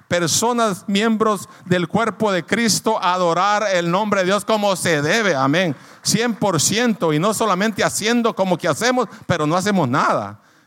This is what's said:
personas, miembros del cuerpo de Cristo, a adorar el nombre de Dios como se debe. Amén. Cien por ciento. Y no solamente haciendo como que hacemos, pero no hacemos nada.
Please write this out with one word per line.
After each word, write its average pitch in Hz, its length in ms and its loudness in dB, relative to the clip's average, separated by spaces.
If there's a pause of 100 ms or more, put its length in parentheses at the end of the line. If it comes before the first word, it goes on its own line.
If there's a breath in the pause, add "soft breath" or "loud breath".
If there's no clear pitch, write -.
personas, 202 800 0
miembros 214 600 0 (160 loud breath)
del 180 240 0
cuerpo 214 420 0
de 175 140 -2
Cristo, 220 520 0
a 180 160 0
adorar 185 600 0
el 170 180 0
nombre 202 300 0
de 180 60 0
Dios 196 180 0
como 208 320 0
se 160 240 0
debe. 185 340 2
Amén. 143 400 0 (260 loud breath)
Cien 226 320 0
por 185 280 0
ciento. 208 500 0
Y 151 80 2
no 202 140 0
solamente 208 500 0
haciendo 226 500 0
como 185 240 0
que 175 120 -2
hacemos, 240 400 0 (180 loud breath)
pero 160 180 0
no 156 120 0
hacemos 185 320 0
nada. 127 500 -2 (280 soft breath)